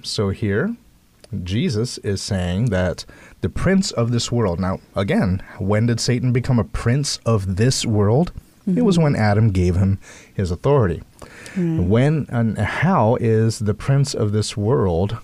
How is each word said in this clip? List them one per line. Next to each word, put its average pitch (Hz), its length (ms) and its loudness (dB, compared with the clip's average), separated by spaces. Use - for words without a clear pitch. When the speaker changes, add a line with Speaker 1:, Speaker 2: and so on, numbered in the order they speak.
Speaker 1:
so - 260 -2
here 110 460 -2
Jesus 113 560 -2
is 98 220 -4
saying 92 440 -2
that 92 400 -2
the - 80 -4
prince 190 420 0
of 117 200 -2
this 120 200 -2
world. 104 280 0
Now, 92 200 -2
again, 101 460 0
when 104 260 0
did 120 140 0
Satan 123 340 0
become 120 260 0
a 104 40 0
prince - 600 -2
of 98 300 0
this 117 300 0
world? 110 460 2
It 196 160 2
was 196 140 4
Speaker 2:
Mm-hmm. 170 60 4
Speaker 1:
when 143 120 2
Adam 107 360 4
gave 90 260 2
him 98 200 2
his 92 200 -4
authority. 104 500 2
Speaker 2:
Right. 165 220 0
Speaker 1:
When 120 500 2
and 113 280 0
how 117 640 2
is 110 400 2
the 107 140 -2
prince 139 400 0
of 107 180 -2
this 104 240 -2
world 104 680 0